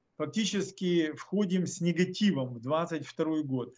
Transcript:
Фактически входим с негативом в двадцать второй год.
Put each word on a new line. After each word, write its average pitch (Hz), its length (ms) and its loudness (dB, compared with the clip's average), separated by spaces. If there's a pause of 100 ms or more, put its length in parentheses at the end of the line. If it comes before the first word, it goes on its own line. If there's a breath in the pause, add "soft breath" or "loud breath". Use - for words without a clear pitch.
(180)
Фактически 175 960 0
входим 185 520 0
с 135 160 -6
негативом 170 720 2
в 117 60 -10
двадцать 156 480 -2
второй 156 360 0
год. 131 340 -2